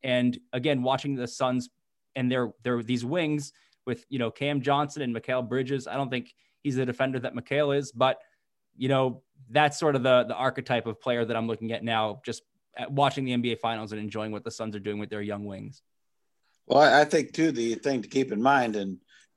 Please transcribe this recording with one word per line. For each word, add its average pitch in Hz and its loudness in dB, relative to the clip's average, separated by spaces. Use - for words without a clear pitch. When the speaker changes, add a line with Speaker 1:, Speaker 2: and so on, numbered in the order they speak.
Speaker 1:
And 123 2
again, 131 0
watching 135 0
the 123 -6
Suns 127 -2
and 127 0
their, 123 0
their, 120 -2
these 120 -2
wings 151 -2
with, 123 -6
you 135 -4
know, 117 0
Cam 143 -2
Johnson 143 2
and 123 -4
Mikal 123 -2
Bridges, 131 -2
I 104 -6
don't 135 -2
think 123 -6
he's 135 -2
the 127 0
defender 131 -2
that 123 -8
Mikal 139 0
is, 143 -2
but, 127 2
you 131 0
know, 131 2
that's 147 2
sort 151 4
of 123 0
the, 127 8
the 113 -6
archetype 123 -2
of 113 -8
player 120 0
that 117 -2
I'm 113 -2
looking 113 -4
at 113 -6
now, 113 0
just - -8
at 120 -8
watching 139 2
the 127 -2
N 123 0
B 120 0
A 110 -4
Finals 113 -4
and 107 -8
enjoying 107 -6
what 104 -8
the 113 -10
Suns 110 -8
are 104 -8
doing 104 -6
with 104 -8
their 107 -8
young 104 -6
wings. 104 -14
Speaker 2:
Well, 131 6
I, 147 8
I 151 6
think, 151 0
too, 160 2
the 117 0
thing 127 -2
to 104 -14
keep 131 0
in 104 -2
mind, 123 4
and, 95 -6